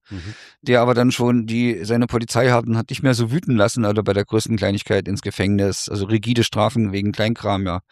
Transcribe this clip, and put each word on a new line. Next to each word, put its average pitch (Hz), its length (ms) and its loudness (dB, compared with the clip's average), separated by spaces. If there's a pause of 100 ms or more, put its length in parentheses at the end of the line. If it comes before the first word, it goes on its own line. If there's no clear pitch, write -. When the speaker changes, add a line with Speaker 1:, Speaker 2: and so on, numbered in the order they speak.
Speaker 1:
Mhm. 98 240 -12 (300)
Speaker 2:
der 123 180 4
aber 120 140 4
dann 123 160 4
schon 120 340 0
die, 113 400 -2
seine 117 220 0
Polizei 120 420 0
hatten, 120 260 2
hat 117 140 -2
nicht 139 140 -8
mehr 131 100 4
so 117 180 0
wüten 151 240 0
lassen, 104 300 2
also 104 160 0
bei 101 120 0
der 101 120 0
größten 110 320 -2
Kleinigkeit 101 500 -2
ins 98 140 -6
Gefängnis, 98 680 -2
also 101 160 -4
rigide 110 380 0
Strafen 107 480 0
wegen 101 200 -2
Kleinkram, 104 560 -2
ja. 90 140 -4 (100)